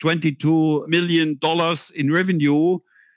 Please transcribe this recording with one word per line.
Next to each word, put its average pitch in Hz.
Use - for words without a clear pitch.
twenty-two 156
million 165
dollars 165
in 143
revenue. 170